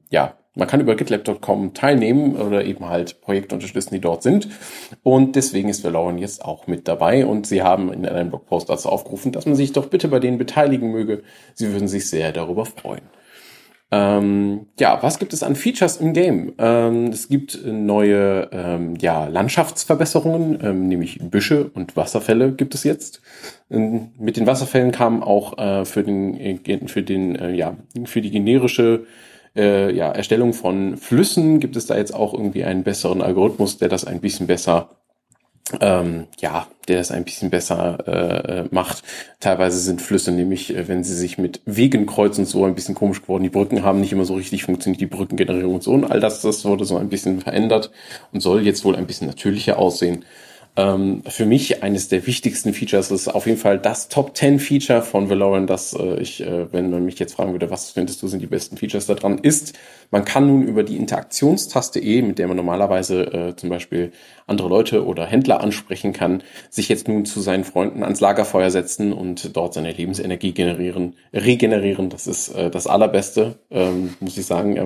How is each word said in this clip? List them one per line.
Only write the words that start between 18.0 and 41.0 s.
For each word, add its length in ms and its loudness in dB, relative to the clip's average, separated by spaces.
ähm, 460 -4
ja, 300 0
Landschaftsverbesserungen, 1400 0
ähm, 240 0
nämlich 320 -2
Büsche 520 0
und 220 -10
Wasserfälle 580 2
gibt 220 -4
es 80 -6
jetzt. 380 -4
Ähm, 380 -2
mit 180 -2
den 120 2
Wasserfällen 420 2
kam 320 2
auch, 360 0
äh, 260 0
für 180 -2
den, 320 -2
äh, 520 -4
für 160 -4
den, 340 -2
äh, 160 -4
ja, 240 -2
für 160 -2
die 100 -6
generische, 720 2
äh, 400 4
ja, 160 0
Erstellung 440 2
von 420 -2
Flüssen 640 4
gibt 160 -4
es 100 -6
da 100 0
jetzt 180 -2
auch 200 0
irgendwie 300 -2
einen 180 -2
besseren 400 0
Algorithmus, 560 2
der 120 2
das 160 -2
ein 140 -6
bisschen 280 -4
besser, 400 2
ähm, 460 0
ja, 260 -4
der 100 2
das 120 -4
ein 140 -4
bisschen 240 -8
besser, 580 -2
äh, 540 -2
äh, 100 -6
macht. 320 -2
Teilweise 380 2
sind 240 -2
Flüsse 280 0
nämlich, 460 -2
äh, 120 -6
wenn 160 -2